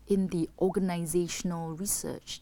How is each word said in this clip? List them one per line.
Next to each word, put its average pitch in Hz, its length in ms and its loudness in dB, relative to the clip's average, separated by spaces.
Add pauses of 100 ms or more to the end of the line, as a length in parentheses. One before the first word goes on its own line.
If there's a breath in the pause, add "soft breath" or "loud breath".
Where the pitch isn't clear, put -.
in 196 200 4
the 165 220 0 (100)
organizational 175 1160 0
research, - 680 -6